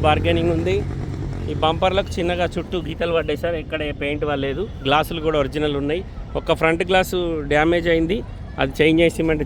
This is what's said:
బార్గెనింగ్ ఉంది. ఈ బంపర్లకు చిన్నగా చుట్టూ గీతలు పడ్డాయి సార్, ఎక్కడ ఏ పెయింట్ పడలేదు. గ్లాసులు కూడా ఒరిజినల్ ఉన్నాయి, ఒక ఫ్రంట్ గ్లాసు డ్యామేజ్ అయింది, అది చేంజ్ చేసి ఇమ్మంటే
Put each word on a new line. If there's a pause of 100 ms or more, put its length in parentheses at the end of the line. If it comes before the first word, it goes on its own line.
బార్గెనింగ్
ఉంది. (760)
ఈ
బంపర్లకు
చిన్నగా (100)
చుట్టూ (120)
గీతలు
పడ్డాయి
సార్,
ఎక్కడ (100)
ఏ
పెయింట్
పడలేదు. (200)
గ్లాసులు
కూడా
ఒరిజినల్
ఉన్నాయి, (380)
ఒక
ఫ్రంట్
గ్లాసు (340)
డ్యామేజ్
అయింది, (420)
అది
చేంజ్
చేసి
ఇమ్మంటే